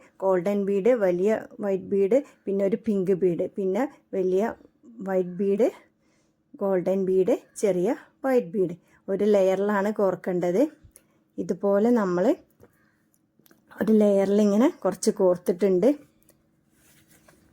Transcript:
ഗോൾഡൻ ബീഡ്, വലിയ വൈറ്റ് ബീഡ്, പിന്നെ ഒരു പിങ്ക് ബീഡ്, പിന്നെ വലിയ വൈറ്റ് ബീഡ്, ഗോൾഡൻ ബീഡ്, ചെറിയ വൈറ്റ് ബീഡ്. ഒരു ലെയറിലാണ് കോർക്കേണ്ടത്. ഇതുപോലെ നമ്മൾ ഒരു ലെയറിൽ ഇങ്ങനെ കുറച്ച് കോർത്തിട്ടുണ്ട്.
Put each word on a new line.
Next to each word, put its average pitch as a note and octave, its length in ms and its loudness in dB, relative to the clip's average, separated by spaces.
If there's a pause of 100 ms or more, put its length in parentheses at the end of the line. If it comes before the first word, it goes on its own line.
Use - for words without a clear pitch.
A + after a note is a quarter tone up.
(220)
ഗോൾഡൻ F#3+ 360 0 (100)
ബീഡ്, G3+ 220 0 (140)
വലിയ F3+ 260 0 (300)
വൈറ്റ് F#3+ 320 -4
ബീഡ്, G3 260 2 (260)
പിന്നെ G3 260 -2
ഒരു A3 160 -2
പിങ്ക് G3 360 0
ബീഡ്, F3+ 240 0 (100)
പിന്നെ G3 260 -4 (340)
വലിയ F#3 260 0 (640)
വൈറ്റ് F#3 320 -2
ബീഡ്, G3+ 280 2 (960)
ഗോൾഡൻ F#3+ 460 0
ബീഡ്, F#3 280 2 (260)
ചെറിയ F3+ 260 0 (360)
വൈറ്റ് B3 300 0
ബീഡ്. F3 220 -2 (320)
ഒരു F#3+ 160 -2
ലെയറിലാണ് G3+ 760 2
കോർക്കേണ്ടത്. F3+ 640 0 (760)
ഇതുപോലെ G3+ 500 0 (120)
നമ്മൾ F3+ 240 0 (1600)
ഒരു G#3+ 120 0 (100)
ലെയറിൽ G3+ 440 2
ഇങ്ങനെ G#3+ 220 2 (140)
കുറച്ച് F#3 280 -2
കോർത്തിട്ടുണ്ട്. F#3 800 2 (1600)